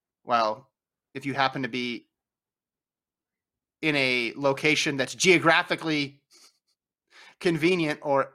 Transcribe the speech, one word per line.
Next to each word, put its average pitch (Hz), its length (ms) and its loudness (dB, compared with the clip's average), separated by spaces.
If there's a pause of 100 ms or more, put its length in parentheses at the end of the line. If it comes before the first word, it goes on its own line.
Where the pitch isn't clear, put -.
(240)
well, 113 460 0 (460)
if 135 100 -10
you 135 80 -6
happen 135 300 -2
to 127 60 -4
be 123 360 -8 (1800)
in 151 140 0
a 127 400 0
location 139 640 0
that's 123 180 -4
geographically 160 1040 2 (1160)
convenient 165 640 0
or 135 320 0